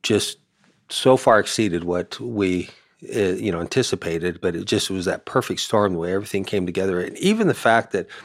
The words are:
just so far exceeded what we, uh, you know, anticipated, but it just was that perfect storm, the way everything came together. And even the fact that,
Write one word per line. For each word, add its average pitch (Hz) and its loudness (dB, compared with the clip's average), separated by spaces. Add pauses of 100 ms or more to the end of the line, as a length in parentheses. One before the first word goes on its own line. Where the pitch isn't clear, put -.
just - 0 (520)
so - 4
far 113 6
exceeded 90 0
what 87 -4
we, 98 0 (460)
uh, - 0 (140)
you 101 -2
know, 85 -2
anticipated, 87 -2
but 90 -2
it 82 -8
just - 0
was 92 -4
that 90 -4
perfect - -2
storm, 104 0
the 85 -4
way 85 -2
everything 98 -4
came 95 -2
together. 92 -2
And - -8
even 208 2
the 135 4
fact 113 2
that, 90 -2 (180)